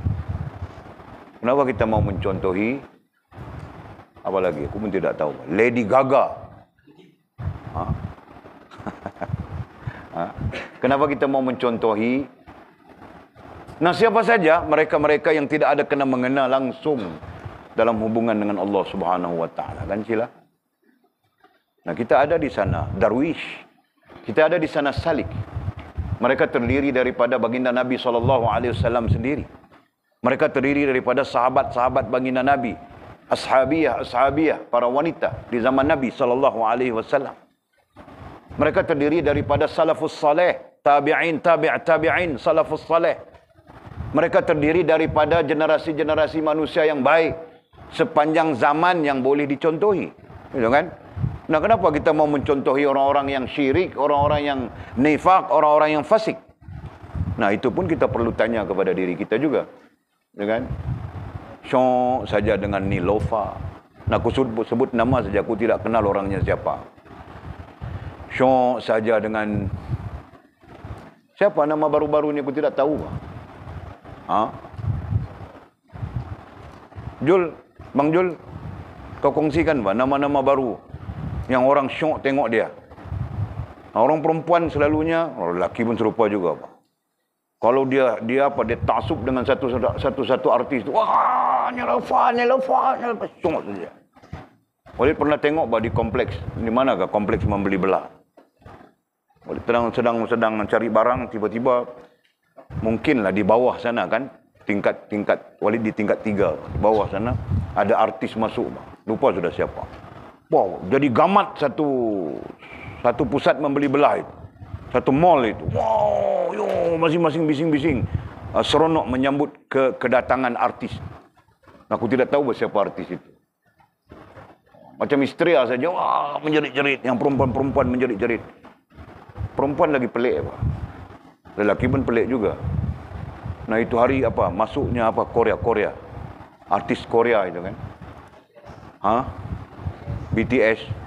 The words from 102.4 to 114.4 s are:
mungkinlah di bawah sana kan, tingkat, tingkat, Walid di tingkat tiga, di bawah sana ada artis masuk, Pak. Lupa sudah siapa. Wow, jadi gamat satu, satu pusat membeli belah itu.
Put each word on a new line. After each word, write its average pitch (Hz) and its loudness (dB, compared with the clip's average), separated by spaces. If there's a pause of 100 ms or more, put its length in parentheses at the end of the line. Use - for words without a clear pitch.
mungkinlah 110 0
di 104 2
bawah 110 4
sana 117 -2
kan, 120 -2 (320)
tingkat, 101 -2
tingkat, - -2
Walid 110 0
di 107 -2
tingkat 101 -2
tiga, 98 0 (160)
di - -6
bawah 104 2
sana 113 -4 (400)
ada 101 2
artis 110 0
masuk, 107 -2
Pak. - -14 (160)
Lupa 110 0
sudah 87 -2
siapa. - -4 (640)
Wow, 107 2 (160)
jadi 139 4
gamat 175 2
satu, 147 -2 (1160)
satu 123 2
pusat 139 2
membeli 143 0
belah 131 4
itu. - -16 (540)